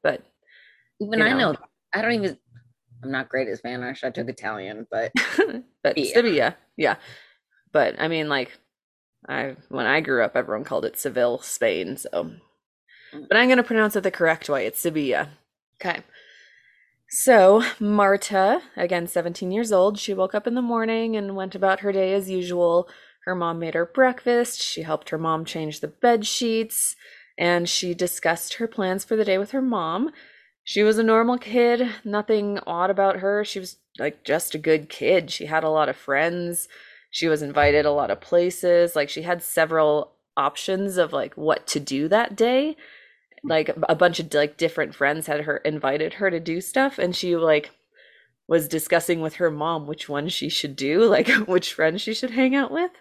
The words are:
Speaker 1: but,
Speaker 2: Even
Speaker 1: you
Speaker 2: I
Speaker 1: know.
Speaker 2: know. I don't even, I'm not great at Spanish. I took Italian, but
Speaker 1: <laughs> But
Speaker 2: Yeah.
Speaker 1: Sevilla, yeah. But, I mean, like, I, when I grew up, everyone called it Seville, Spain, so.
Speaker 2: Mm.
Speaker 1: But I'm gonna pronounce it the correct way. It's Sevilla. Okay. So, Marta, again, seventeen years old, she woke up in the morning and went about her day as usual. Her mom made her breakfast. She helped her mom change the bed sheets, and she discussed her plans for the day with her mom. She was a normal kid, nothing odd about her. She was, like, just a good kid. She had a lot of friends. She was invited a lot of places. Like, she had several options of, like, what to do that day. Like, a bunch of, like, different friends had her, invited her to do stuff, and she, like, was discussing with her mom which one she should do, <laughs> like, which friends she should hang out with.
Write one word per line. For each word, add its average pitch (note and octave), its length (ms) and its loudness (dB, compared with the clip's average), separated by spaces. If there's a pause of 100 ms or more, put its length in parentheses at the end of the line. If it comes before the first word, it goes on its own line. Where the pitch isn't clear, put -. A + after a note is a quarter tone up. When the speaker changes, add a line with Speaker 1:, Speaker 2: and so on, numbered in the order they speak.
Speaker 1:
but, - 180 -2 (760)
Speaker 2:
Even G#3+ 200 -2
Speaker 1:
you G#3+ 60 6
Speaker 2:
I A#3+ 80 2
Speaker 1:
know. A#3 180 2
Speaker 2:
know. C3+ 60 -4 (360)
I G3 80 -2
don't A3+ 120 0
even, G3 240 -2 (680)
I'm C3 80 -8
not C3 180 -6
great C3 180 -2
at G#2 100 -6
Spanish. B2 460 -10
I C3 60 -4
took A#2+ 200 -8
Italian, G#2+ 600 -10
but A2+ 220 -4 (360)
Speaker 1:
<laughs> - 360 -14
But - 140 0
Speaker 2:
Yeah. C#3 160 -2
Speaker 1:
Sevilla, F3+ 440 2 (200)
yeah. C3+ 180 0 (760)
But, C#3+ 280 2
I D#3 80 -2
mean, D#3+ 220 -4
like, C3 280 -4 (680)
I, C3+ 280 -6 (140)
when C3+ 160 -4
I C#3+ 160 2
grew C3 220 2
up, G#2 120 -2
everyone A#2 280 -2
called - 220 -4
it - 120 -6
Seville, B2 420 0
Spain, F#2+ 580 -2
so. - 120 -12 (1040)
Speaker 2:
Mm. D3 160 -16
Speaker 1:
But G3+ 80 4
I'm B3 120 4
gonna B3 140 4
pronounce A3 320 0
it G3 80 -2
the F#3+ 80 0
correct E3 380 0
way. C3+ 160 0
It's - 140 -6
Sevilla. D3 500 -2 (520)
Okay. F3 200 -6 (1080)
So, A3 540 8 (160)
Marta, G3+ 840 2 (140)
again, F3 320 -2
seventeen F3 440 -4
years A3 200 -2
old, G3+ 260 4
she - 160 -6
woke F#3 220 -2
up G#3 100 -4
in A#3+ 100 -2
the B3+ 60 -2
morning A3+ 540 -2
and G3 220 -6
went F#3+ 180 -8
about F#3+ 240 2
her G3 140 -2
day F#3+ 200 2
as F#3+ 160 -2
usual. F3 600 0 (360)
Her F#3 80 -4
mom E3+ 260 -4
made D#3+ 160 -6
her E3+ 100 0
breakfast. A#3+ 760 0
She - 200 -6
helped D#3+ 280 -6
her D#3+ 80 -4
mom D#3+ 280 0
change D#3 340 -6
the D#3 80 -8
bed A#3 380 2
sheets, A3+ 720 -2 (400)
and F3 320 2
she F3 240 -2
discussed F3 640 -2
her A#3 120 -4
plans G3 380 -4
for A3 100 -2
the A3 80 2
day G3 140 2
with G3+ 140 -4
her C4+ 100 -2
mom. G#3+ 500 -2 (540)
She - 180 0
was G#3+ 140 4
a A3+ 60 2
normal A3+ 340 4
kid, A#3+ 500 2 (160)
nothing G#3 640 0
odd F3 220 0
about G3 300 2
her. G3+ 260 0
She G3 140 -8
was, F#3 180 -14 (200)
like, D3+ 280 -6
just - 280 -2
a D#3+ 60 -6
good D#3 300 2
kid. E3+ 420 2
She - 140 -8
had D#3+ 180 0
a D#3 60 0
lot D#3 180 2
of C3+ 80 -4
friends. E3+ 720 -2 (420)
She - 200 -2
was D3+ 120 2
invited D3 440 4
a D3 60 4
lot C#3+ 200 0
of - 80 -2
places. F3 800 2
Like, D3 100 0
she D#3 140 -10
had F3 200 -2
several D#3+ 720 2 (240)
options F#3+ 600 -2
of, E3 160 2
like, C#3+ 220 -4
what - 320 -2
to - 120 -2
do C#3 300 -2
that G#3 260 2
day. C4 400 2 (680)
Like, D#3+ 260 0 (180)
a D#3+ 80 4
bunch E3+ 240 4
of, D#3+ 140 -8
like, D3+ 240 0
different D#3+ 380 -2
friends D3+ 320 -2
had D3+ 140 -2
her, D3+ 160 -4
invited D3+ 580 -2
her G3 160 0
to E3+ 80 -2
do E3 200 -4
stuff, C4+ 380 0
and F3+ 180 -2
she, F3 200 0
like, D#3 340 2 (800)
was D#3+ 200 2
discussing E3 540 0
with D#3 140 -6
her F3 160 0
mom D3+ 340 -4
which D#3+ 240 -12
one D3 180 -4
she D3 220 -6
should C#3 260 -4
do, D3+ 300 2
<laughs> - 20 6
like, - 220 4 (180)
which F3+ 240 0
friends D#3+ 300 0
she A3 140 -6
should B3 160 -6
hang C4 240 2
out C#4 160 0
with. F4 300 -2